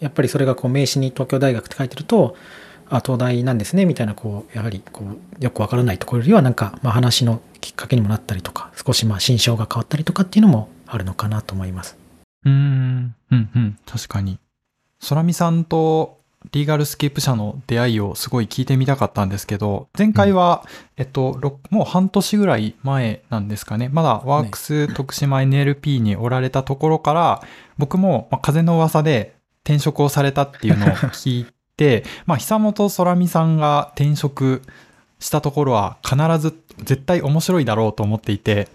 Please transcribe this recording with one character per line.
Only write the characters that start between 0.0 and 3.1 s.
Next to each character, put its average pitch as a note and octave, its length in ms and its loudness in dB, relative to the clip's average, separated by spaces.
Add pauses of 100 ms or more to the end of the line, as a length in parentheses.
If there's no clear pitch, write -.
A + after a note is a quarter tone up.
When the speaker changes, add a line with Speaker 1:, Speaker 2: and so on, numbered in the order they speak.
Speaker 1:
や D3 80 -4
っ - 40 -18
ぱ D3+ 100 0
り B2 60 2
そ C3 100 -2
れ C3+ 80 0
が B2+ 80 2
こ B2+ 140 -4
う、 - 20 0
名 C3+ 160 0
刺 - 140 -2
に C3 100 -2
東 C3 180 -6
京 C#3 100 0
大 C3 140 2
学 A2 140 -6
っ - 20 -20
て - 80 -16
書 C3+ 80 -4
い B2 60 -4
て - 60 -18
る D#3 80 -12
と、 F3 320 2 (540)
「あ、 B2 140 0
東 B2+ 140 -2